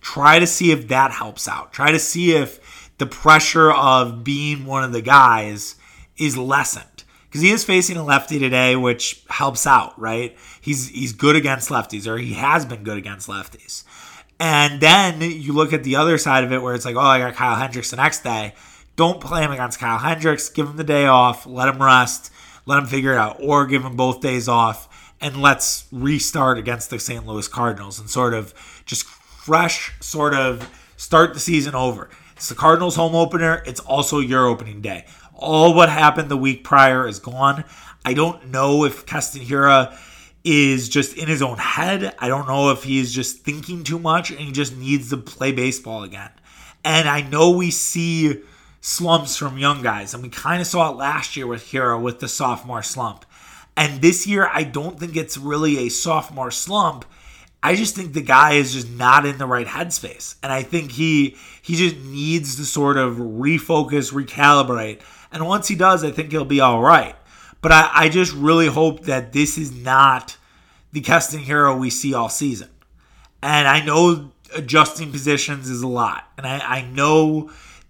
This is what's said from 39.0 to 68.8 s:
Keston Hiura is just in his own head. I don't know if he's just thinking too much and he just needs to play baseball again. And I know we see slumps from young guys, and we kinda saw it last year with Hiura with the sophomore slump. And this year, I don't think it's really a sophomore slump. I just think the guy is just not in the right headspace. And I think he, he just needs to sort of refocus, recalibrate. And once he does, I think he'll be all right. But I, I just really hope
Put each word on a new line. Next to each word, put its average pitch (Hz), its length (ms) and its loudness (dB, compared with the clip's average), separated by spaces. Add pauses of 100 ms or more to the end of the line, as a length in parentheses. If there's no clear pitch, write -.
Keston 135 360 -8
Hiura 135 560 4 (460)
is 139 440 2
just 139 280 -2
in 160 100 -8
his 151 160 -2
own 120 160 -4
head. 190 640 -4
I 123 80 -4
don't 135 180 -4
know 139 240 2
if 131 140 -4
he's 131 280 -2
just 123 260 -8
thinking 156 440 -10
too 151 160 -6
much 170 320 -2
and 143 80 -14
he 143 140 -12
just 131 240 -4
needs 131 340 -2
to 139 60 -4
play 131 340 -6
baseball 123 540 -6
again. 98 260 -18 (540)
And 156 240 2
I 147 140 0
know 151 280 4
we 180 220 0
see 165 680 -2 (400)
slumps 165 560 -2
from 135 220 -8
young 139 240 -2
guys, 104 320 -6
and 123 80 -14
we 127 60 -14
kinda 170 360 -6
saw 170 260 0
it 127 60 -10
last 143 400 -6
year 131 120 -8
with 117 160 -8
Hiura 123 360 -2
with 120 200 -6
the 135 80 -8
sophomore 120 560 -6
slump. 117 420 -10 (500)
And 143 240 -2
this 175 280 2
year, 196 240 0
I 156 100 -2
don't 147 360 -8
think 165 180 -12
it's 160 200 -8
really 147 420 -2
a 120 100 -4
sophomore 139 640 -4
slump. 170 520 -2 (560)
I 175 140 2
just 208 220 -2
think 180 160 -10
the 147 100 -4
guy 139 300 6
is 139 200 2
just 123 160 -8
not 123 380 4
in 135 120 -6
the 135 80 -6
right 120 200 -2
headspace. - 800 -10
And 139 80 -6
I 135 100 -2
think 151 300 -6
he, 147 440 2 (240)
he 165 140 -6
just 165 220 0
needs 143 580 -6
to 143 100 -10
sort 143 320 0
of 127 200 -2
refocus, 139 960 -2
recalibrate. 135 880 2 (320)
And 160 120 -8
once 196 220 -2
he 202 80 -4
does, 180 300 4
I 160 80 -4
think 156 180 -8
he'll 151 140 -4
be 139 160 0
all 123 200 4
right. 135 360 4 (440)
But 160 120 4
I, 160 200 8
I 160 160 4
just 175 240 2
really 156 360 2
hope 156 380 0